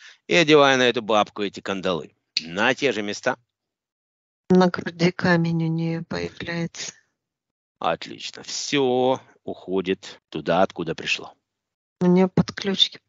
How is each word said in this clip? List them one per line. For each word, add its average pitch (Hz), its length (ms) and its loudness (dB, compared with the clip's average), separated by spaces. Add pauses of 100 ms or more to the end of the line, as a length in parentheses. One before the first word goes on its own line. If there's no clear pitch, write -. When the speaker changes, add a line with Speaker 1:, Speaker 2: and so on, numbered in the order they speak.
(280)
Speaker 1:
И - 60 -2
одеваю 147 440 6
на 127 100 4
эту 120 140 -2
бабку 104 400 0
эти 101 180 -8
кандалы. 92 540 -4 (280)
На 98 320 0
те 131 180 -2
же 104 100 -4
места. 104 340 -4 (1120)
Speaker 2:
На 185 180 6
груди 175 420 -2
камень 165 540 0
у 165 40 0
неё 165 360 -4
появляется. 170 880 -8 (880)
Speaker 1:
Отлично. - 640 -6
Всё 127 800 0 (240)
уходит 95 840 -6
туда, 82 340 0
откуда 82 320 -2
пришло. - 400 -8 (640)
Speaker 2:
У 180 60 2
неё 185 220 6
подключки, - 800 -2